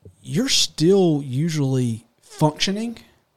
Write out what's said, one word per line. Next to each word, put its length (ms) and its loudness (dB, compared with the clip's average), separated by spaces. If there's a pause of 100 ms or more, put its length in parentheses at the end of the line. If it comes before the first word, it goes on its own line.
(220)
you're 260 -2
still 760 2
usually 800 -2 (160)
functioning, 800 -4 (380)